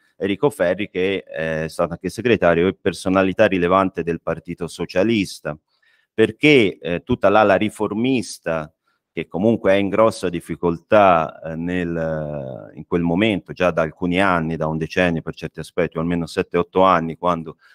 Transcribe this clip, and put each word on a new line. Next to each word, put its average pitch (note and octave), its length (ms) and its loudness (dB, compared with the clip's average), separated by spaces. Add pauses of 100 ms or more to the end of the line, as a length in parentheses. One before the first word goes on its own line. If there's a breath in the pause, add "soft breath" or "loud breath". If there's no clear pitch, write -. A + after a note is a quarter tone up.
(180)
Enrico G2+ 340 0
Ferri, F#2 360 -2
che F#2 360 -2
è D#2+ 440 -6
stato E2 260 -4
anche F2+ 160 -8
segretario F2+ 580 2
e F#2 80 0
personalità F#2+ 720 2
rilevante F#2 560 0
del E2 180 -4
Partito E2 460 -8
Socialista, F2+ 880 -2 (560)
perché, A2 640 4
eh, E2+ 260 -6
tutta A#2+ 240 0
l'ala G2+ 280 6
riformista, G#2 1160 -4 (400)
che E2 160 -8
comunque G2 460 0
è - 20 4
in G2 140 0
grossa G2+ 400 0
difficoltà, F2 1120 2
eh, D#2+ 140 -10
nel, D#2+ 1200 -6
in - 100 -16
quel F2 160 -2
momento, F2+ 500 0
già F2 200 0
da E2 100 0
alcuni F2 400 -2
anni, E2 340 0
da D#2 120 -4
un D#2 100 -4
decennio E2 440 -2
per D#2+ 140 -10
certi - 240 -12
aspetti, D#2+ 380 -4
o D#2+ 40 -2
almeno E2+ 260 -4
sette, - 300 -4
otto F#2 260 2
anni, E2 340 2
quando E2+ 400 -4 (180 soft breath)